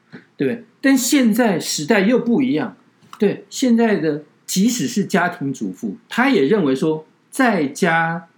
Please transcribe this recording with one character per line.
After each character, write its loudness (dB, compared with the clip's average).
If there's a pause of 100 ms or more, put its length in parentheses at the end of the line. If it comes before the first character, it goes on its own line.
(360)
对 -2
不 -2
对？ -12 (180)
但 4
现 2
在 2
时 -6
代 4
又 2
不 0
一 0
样， -4 (420)
对， -2
现 0
在 2
的 -2 (220)
即 0
使 -2
是 -2
家 0
庭 -6
主 -8
妇， -10 (100)
她 0
也 2
认 2
为 0
说 -2 (240)
在 0
家 -2